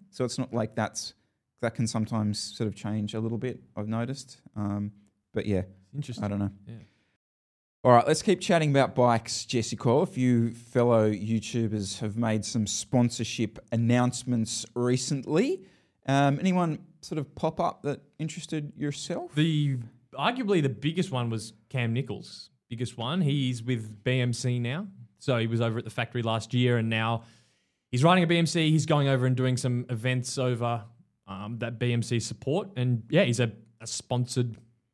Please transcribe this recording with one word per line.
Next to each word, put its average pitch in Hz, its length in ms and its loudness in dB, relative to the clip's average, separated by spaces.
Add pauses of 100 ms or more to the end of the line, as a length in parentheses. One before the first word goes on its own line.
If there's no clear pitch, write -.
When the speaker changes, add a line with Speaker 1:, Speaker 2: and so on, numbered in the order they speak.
(100)
Speaker 1:
So - 140 -4
it's 120 140 -4
not - 140 -4
like 110 220 -2
that's, - 400 -4 (480)
that 117 140 -4
can 113 100 0
sometimes 107 540 -2
sort - 260 -6
of 101 80 -4
change 107 400 -4
a 110 60 -4
little 113 180 -4
bit, 127 220 -6 (160)
I've 104 120 -6
noticed. 120 500 -6 (180)
Um, 101 340 -4 (440)
but 110 120 -2
yeah, 98 160 2 (320)
Speaker 2:
Interesting. 117 300 -6
Speaker 1:
I 101 40 -2
don't 101 120 -2
know. 101 100 -2 (160)
Speaker 2:
Yeah. 117 80 -16 (1080)
Speaker 1:
All 127 80 10
right, 117 160 8
let's 160 140 2
keep 185 180 2
chatting 160 300 4
about 135 260 4
bikes, 120 480 2
Jessica. 117 440 -2
A 143 180 4
few 123 440 2
fellow 117 600 4
YouTubers 107 880 -2
have 107 160 -4
made 110 280 0
some 110 220 -2
sponsorship - 960 -2 (100)
announcements 120 1040 0
recently. 143 880 0 (460)
Um, 139 300 2
anyone 180 400 0 (220)
sort - 180 -8
of 139 160 -8
pop 160 260 -2
up 175 220 -2
that 143 180 -4 (200)
interested 156 560 -6
yourself? 170 580 -6
Speaker 2:
The, 147 440 2 (360)
arguably 196 480 0
the 135 60 2
biggest 156 420 -2
one 120 200 -2
was 113 220 -6 (160)
Cam 120 240 -2
Nichols. - 580 -8 (180)
Biggest 120 280 -6
one. 135 240 -4
He's 139 420 0
with 110 420 -6
B 127 160 2
M 123 120 0
C 123 280 -2
now. 139 260 -4 (320)
So 127 200 0
he 113 100 0
was 113 120 0
over 117 180 0
at - 60 -8
the 113 60 -10
factory 117 320 -4
last 113 320 -2
year, 123 240 4
and 113 100 0
now 113 340 0 (680)
he's 127 140 2
riding 180 180 8
a 165 40 4
B 170 120 4
M 165 80 4
C. 160 240 2
He's 156 160 4
going 147 220 4
over 131 180 4
and 127 100 4
doing 127 200 2
some 123 320 -2
events 127 500 -2
over, 120 460 0 (420)
um, 104 320 -10
that 117 220 -8
B 123 120 2
M 120 100 2
C 117 180 0
support. 135 560 -4
And 123 340 0
yeah, 170 140 4
he's 123 160 0
a, 117 100 2 (300)
a 117 80 -14
sponsored, 123 680 -2 (380)